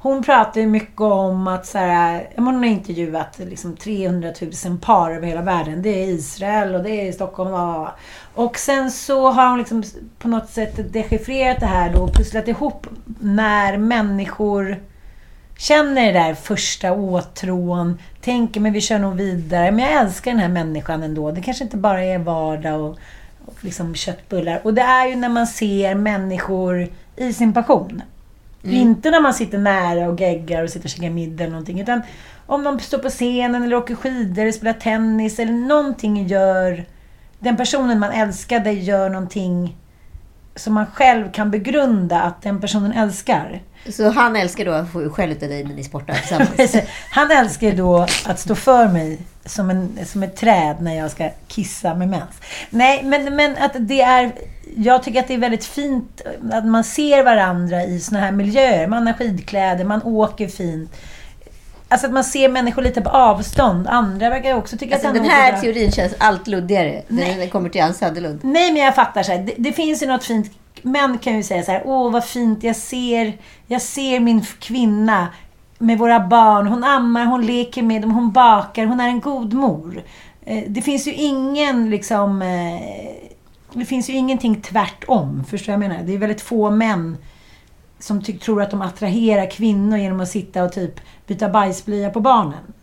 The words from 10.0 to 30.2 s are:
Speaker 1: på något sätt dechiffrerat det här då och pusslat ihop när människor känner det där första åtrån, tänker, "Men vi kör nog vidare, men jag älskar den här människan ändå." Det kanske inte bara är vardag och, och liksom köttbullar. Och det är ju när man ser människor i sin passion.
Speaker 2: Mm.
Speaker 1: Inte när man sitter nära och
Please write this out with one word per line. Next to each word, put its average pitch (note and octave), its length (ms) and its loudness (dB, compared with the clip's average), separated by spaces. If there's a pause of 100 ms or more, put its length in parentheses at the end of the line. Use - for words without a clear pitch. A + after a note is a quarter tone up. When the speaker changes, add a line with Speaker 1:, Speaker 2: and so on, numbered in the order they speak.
Speaker 1:
på A#3 100 -4
något A3+ 220 -2
sätt G#3+ 420 -6
dechiffrerat B3+ 680 -2
det A#3 60 0
här F3+ 280 2
då - 80 6
och - 120 -2
pusslat A3 340 2
ihop A#3+ 380 -4 (340)
när G3+ 580 2
människor G3+ 1000 -2 (800)
känner C#4+ 500 2
det F#3 120 4
där D#3+ 160 2
första - 580 -4
åtrån, F3 1040 -2 (220)
tänker, A#3 400 -2
"Men G#3+ 120 2
vi G#3 80 0
kör G#3 180 0
nog G3 180 -2
vidare, F3 560 0
men A3+ 120 2
jag D4 100 2
älskar A#3+ 360 0
den A#3 100 2
här F3+ 80 2
människan D#3+ 540 -4
ändå." D#3 280 -4
Det E3+ 120 -6
kanske B3 220 -6
inte A3+ 120 -8
bara F#3+ 280 0
är F#3 140 -2
vardag D#3 600 -2
och, D3+ 180 -8 (480)
och - 80 -20 (100)
liksom F3 300 -8
köttbullar. F3 680 -6
Och A3 100 2
det B3 80 2
är B3+ 240 4
ju B3+ 100 -2
när B3 120 -2
man A#3 180 0
ser G3 480 -2
människor F#3 960 -2 (280)
i B3+ 160 -4
sin A3+ 200 2
passion. A#3 500 0 (600)
Speaker 2:
Mm. F#3+ 120 -2
Speaker 1:
Inte B3 340 4
när E4 100 6
man C4+ 140 4
sitter G3+ 240 -4
nära F3+ 500 2
och F3 120 -2